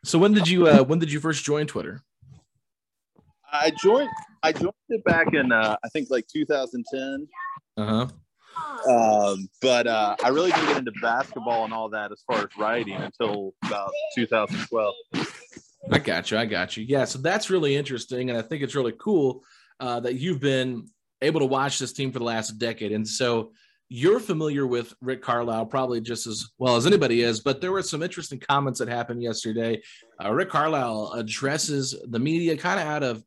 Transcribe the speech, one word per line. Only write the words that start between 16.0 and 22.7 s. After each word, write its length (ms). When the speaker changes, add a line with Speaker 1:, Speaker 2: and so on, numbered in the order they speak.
Speaker 1:
you. 60
I 80
got 300
you. 80
Yeah. 200
So 160
that's 280
really 280
interesting. 520
And 100
I 40
think 200
it's 120
really 240
cool, 460
uh, 220
that 140
you've 260
been 480
able 160
to 80
watch 320
this 140
team 180
for 80
the 60
last 340
decade. 320